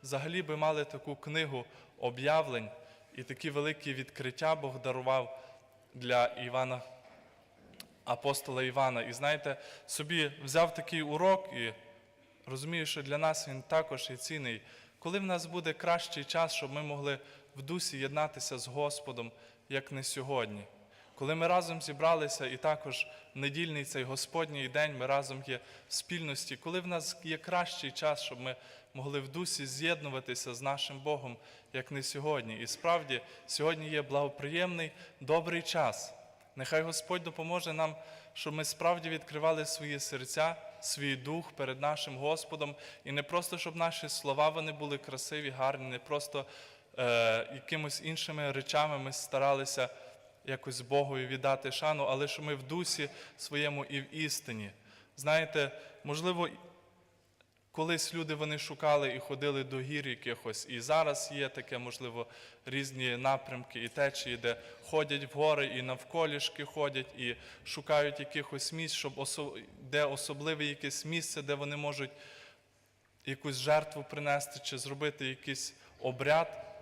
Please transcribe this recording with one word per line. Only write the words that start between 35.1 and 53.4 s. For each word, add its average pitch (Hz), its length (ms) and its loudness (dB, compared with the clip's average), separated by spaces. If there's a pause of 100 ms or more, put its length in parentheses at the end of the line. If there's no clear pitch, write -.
добрий 165 420 2
час. 151 520 0 (420)
Нехай 156 260 2
Господь 165 420 -2
допоможе 165 500 -2
нам, 156 220 0 (380)
щоб 151 200 -4
ми 156 120 -2
справді 165 440 2
відкривали 156 560 2
свої 147 340 -4
серця, 156 560 0 (260)
свій 139 340 0
дух 147 360 -6
перед 131 300 -4
нашим 147 360 0
Господом. 147 580 0 (280)
І 139 80 -6
не 143 120 0
просто, 175 340 0
щоб 165 180 -4
наші 165 340 0
слова, 147 400 10
вони 156 220 2
були 143 260 -2
красиві, 143 520 -2
гарні, 131 380 2
не 123 120 -4
просто, 147 460 -2 (520)
е, 127 60 4 (500)
якимось 147 500 -4
іншими 151 480 -2
речами 147 460 2
ми 135 160 -4
старалися 135 760 2 (560)
якось 131 360 -6
Богові 135 440 2
віддати 135 460 2
шану, 151 320 2
але 135 240 2
щоб 151 180 -6
ми 147 100 0
в 135 80 -10
дусі 156 460 -2 (280)
своєму 143 480 -2